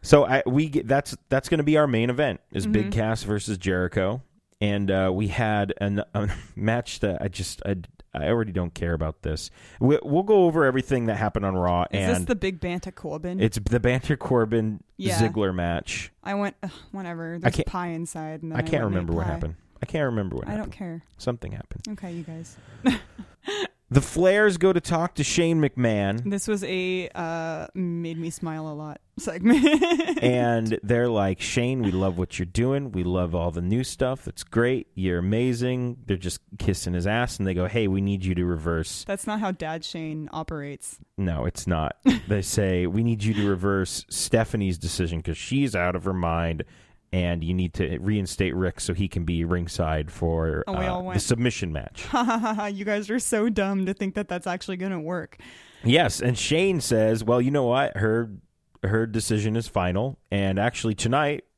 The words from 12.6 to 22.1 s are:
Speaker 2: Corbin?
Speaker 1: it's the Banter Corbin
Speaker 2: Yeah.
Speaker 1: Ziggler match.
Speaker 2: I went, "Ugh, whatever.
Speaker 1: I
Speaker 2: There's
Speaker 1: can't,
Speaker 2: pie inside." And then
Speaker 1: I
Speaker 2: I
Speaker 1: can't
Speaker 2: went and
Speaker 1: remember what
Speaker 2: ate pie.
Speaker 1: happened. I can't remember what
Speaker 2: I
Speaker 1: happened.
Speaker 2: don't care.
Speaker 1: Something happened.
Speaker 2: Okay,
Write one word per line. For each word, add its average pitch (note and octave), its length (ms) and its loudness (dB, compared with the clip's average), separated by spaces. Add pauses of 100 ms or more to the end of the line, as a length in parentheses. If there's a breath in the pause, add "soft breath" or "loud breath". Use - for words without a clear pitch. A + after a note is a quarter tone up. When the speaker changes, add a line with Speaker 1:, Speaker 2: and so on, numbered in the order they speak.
Speaker 2:
Corbin? E3 500 -8
Speaker 1:
it's A2 220 2
the A2 160 2
Banter B2 380 0
Corbin A2 680 0 (140)
Speaker 2:
Yeah. G2 240 0
Speaker 1:
Ziggler G2+ 340 2
match. F2 560 -2 (140)
Speaker 2:
I G3+ 100 -4
went, G3+ 280 -2
"Ugh, F#3+ 80 -8 (200)
whatever. E3+ 460 -8
Speaker 1:
I - 20 -8
Speaker 2:
There's F#3 180 0
Speaker 1:
can't, D#3+ 120 -2
Speaker 2:
pie F3+ 200 -4
inside." D#3+ 540 -8
And E3 80 -8
then D#3+ 60 -6
Speaker 1:
I - 40 -2
Speaker 2:
I - 20 0
Speaker 1:
can't A2+ 100 -2
Speaker 2:
went C3 140 0
and G2 80 0
Speaker 1:
remember F2 180 -2
what E2 100 0
Speaker 2:
ate F2 40 -2
pie. - 80 -2
Speaker 1:
happened. D#2+ 200 -6 (280)
I - 40 -8
can't D3+ 200 -2
remember G#2+ 300 -2
what - 120 -6
Speaker 2:
I - 40 -6
Speaker 1:
happened. - 200 -6
Speaker 2:
don't - 60 -16
care. E3+ 260 -10 (140)
Speaker 1:
Something A#2+ 340 -6
happened. - 380 -12
Speaker 2:
Okay, G3 220 -10